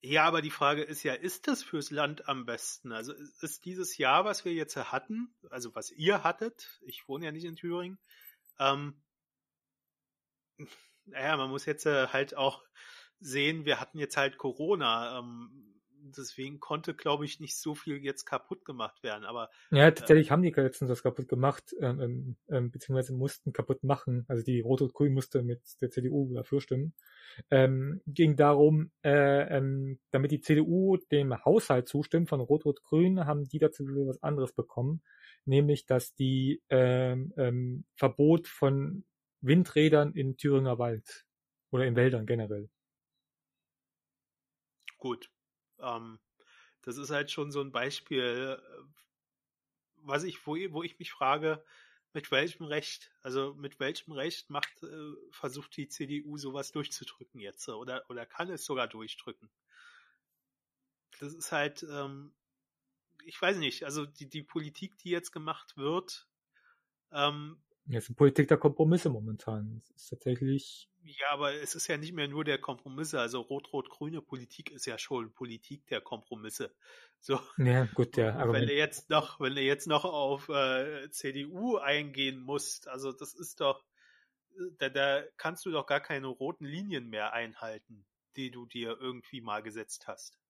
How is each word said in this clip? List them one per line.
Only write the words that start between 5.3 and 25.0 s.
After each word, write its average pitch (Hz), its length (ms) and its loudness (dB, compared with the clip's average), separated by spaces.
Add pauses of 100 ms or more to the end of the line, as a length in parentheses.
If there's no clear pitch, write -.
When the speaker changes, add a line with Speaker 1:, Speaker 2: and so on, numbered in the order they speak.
Speaker 1:
also 123 260 -12
was 107 160 -10
ihr 180 320 0
hattet, - 640 -6
ich - 240 -20
wohne 151 160 -8
ja 151 80 -8
nicht 160 100 -10
in 165 140 -12
Thüringen, 175 420 -6 (600)
ähm, 139 420 0 (2000)
naja, 143 320 -2
man 135 140 -2
muss 131 160 -6
jetzt, 151 200 -4
äh, 139 220 4
halt 139 300 -2
auch 139 260 0 (560)
sehen, 147 460 -2
wir 143 160 2
hatten - 160 -12
jetzt 147 180 -4
halt 139 220 0
Corona, 127 800 -2
ähm, 120 460 -16 (360)
deswegen 139 600 -12
konnte, 156 340 -6
glaub 147 280 -2
ich, - 160 -10
nicht - 180 -10
so 151 180 -6
viel 147 220 -8
jetzt 139 280 -6
kaputt - 380 -8
gemacht 120 400 -10
werden, 107 220 -6
aber, 113 240 -8 (220)
Speaker 2:
Ja, 147 160 10
Speaker 1:
äh, 160 60 10
Speaker 2:
tatsächlich 156 380 6
haben 165 120 4
die 165 80 4
letztens 131 380 0
was 120 140 -2
kaputt 127 240 -2
gemacht, 135 540 0
ähm, 131 180 -2
ähm, 127 380 -6 (100)
ähm, 123 240 -2
beziehungsweise 131 420 -2
mussten 131 380 -4
kaputt - 320 -2
machen. 127 460 0
Also 117 140 0
die 123 180 2
Rot-Rot-Grün 131 520 2